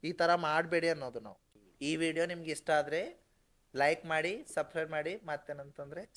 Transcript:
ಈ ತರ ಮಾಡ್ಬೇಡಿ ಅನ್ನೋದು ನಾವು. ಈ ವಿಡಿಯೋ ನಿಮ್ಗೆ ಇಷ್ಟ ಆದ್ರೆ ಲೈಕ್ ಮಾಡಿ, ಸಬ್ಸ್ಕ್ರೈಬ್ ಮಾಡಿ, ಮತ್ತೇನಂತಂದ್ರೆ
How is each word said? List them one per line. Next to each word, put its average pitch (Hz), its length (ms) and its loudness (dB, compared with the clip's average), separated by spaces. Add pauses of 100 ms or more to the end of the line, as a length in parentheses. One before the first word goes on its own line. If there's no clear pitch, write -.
ಈ 170 80 -2
ತರ 170 220 6
ಮಾಡ್ಬೇಡಿ 165 540 2
ಅನ್ನೋದು 127 320 -2
ನಾವು. 107 180 -18 (420)
ಈ 151 160 0
ವಿಡಿಯೋ 165 300 0
ನಿಮ್ಗೆ 170 240 -6
ಇಷ್ಟ 151 200 -4
ಆದ್ರೆ 156 500 0 (560)
ಲೈಕ್ 151 300 2
ಮಾಡಿ, 170 380 -2 (100)
ಸಬ್ಸ್ಕ್ರೈಬ್ 160 360 -4
ಮಾಡಿ, 156 260 -4
ಮತ್ತೇನಂತಂದ್ರೆ 147 1000 -10